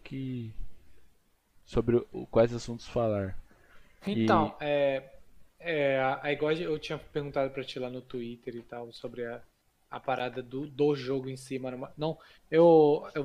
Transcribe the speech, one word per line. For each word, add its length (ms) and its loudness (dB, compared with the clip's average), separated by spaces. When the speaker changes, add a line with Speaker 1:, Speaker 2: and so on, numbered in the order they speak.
Speaker 1:
que, 500 -8
sobre 320 2
o, 140 0
o, 160 -8
quais 260 4
assuntos 340 -10
falar. 500 -2
E 180 0
Speaker 2:
Então, 380 4
é, 420 0
é, 400 0
a, 240 0
é 100 -2
igual 200 0
eu 260 -2
tinha 180 -8
perguntado 540 -4
pra 120 -8
ti 160 -10
lá 100 -6
no 120 -10
Twitter 540 -10
e 60 -10
tal, 320 -14
sobre 320 -10
a, 160 -10
a 100 -12
parada 420 -2
do, 260 -8
do 280 2
jogo 340 -4
em 60 -8
si, 240 -8
mano. 380 -8
Não, 200 -2
eu, 640 8
eu 120 -4